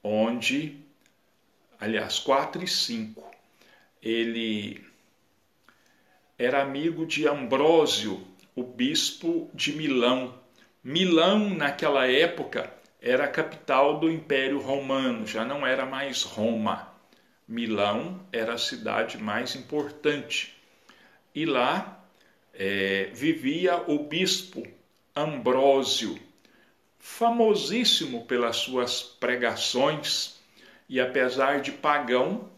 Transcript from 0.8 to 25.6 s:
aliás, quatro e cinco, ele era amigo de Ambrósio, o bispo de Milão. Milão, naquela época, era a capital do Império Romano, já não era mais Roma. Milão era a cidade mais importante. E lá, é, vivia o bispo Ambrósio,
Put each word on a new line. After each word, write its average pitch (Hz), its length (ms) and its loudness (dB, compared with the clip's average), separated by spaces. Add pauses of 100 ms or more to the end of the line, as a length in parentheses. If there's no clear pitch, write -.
aliás, 104 400 -2
quatro 147 440 0
e - 40 -6
cinco, - 640 -6 (720)
ele 113 800 -4 (1600)
era 127 240 2
amigo 151 440 -2
de 151 220 0
Ambrósio, 135 1000 2 (280)
o 123 100 -4
bispo 156 920 -2
de 147 200 -4
Milão. 131 640 0 (460)
Milão, 185 680 4
naquela 143 580 2
época, - 640 2 (300)
era 127 240 2
a 143 40 -2
capital 151 720 2
do 160 120 2
Império 139 480 0
Romano, 135 680 -2
já 110 200 -4
não 139 200 -4
era 131 200 0
mais 135 380 -6
Roma. 107 680 -2 (540)
Milão 113 720 -2 (140)
era 117 220 -2
a - 20 -8
cidade 113 600 -4
mais 107 380 -4
importante. 143 1000 -4 (800)
E 151 120 -4
lá, 143 580 0 (500)
é, 98 600 -2
vivia 160 640 0 (100)
o 147 120 0
bispo - 680 -4 (480)
Ambrósio, 131 1040 2 (800)